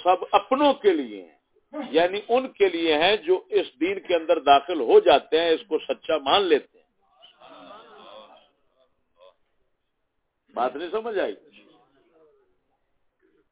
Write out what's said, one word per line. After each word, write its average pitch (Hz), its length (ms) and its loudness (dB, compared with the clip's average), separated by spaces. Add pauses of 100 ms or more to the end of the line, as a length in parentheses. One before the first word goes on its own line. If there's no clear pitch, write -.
سب 180 120 2 (160)
اپنوں 269 420 2
کے 202 200 0
لیے 113 280 -6
ہیں، 80 180 -20 (520)
یعنی 180 380 0
ان 262 220 0
کے 196 180 0
لیے 165 280 0
ہیں 185 200 2
جو 202 320 -2
اس 180 180 -2 (120)
دین 190 200 -4
کے 175 160 -4
اندر 160 240 0
داخل 143 400 2
ہو 147 200 4
جاتے 156 420 2
ہیں، 170 80 -2
اس 160 180 0
کو 156 120 -4
سچا - 380 -6
مان 147 240 0
لیتے 160 380 -2
ہیں۔ - 60 -20 (3750)
بات 131 220 -4
نہیں 165 160 -10
سمجھ 220 280 -6
آئی؟ 117 160 -6 (2250)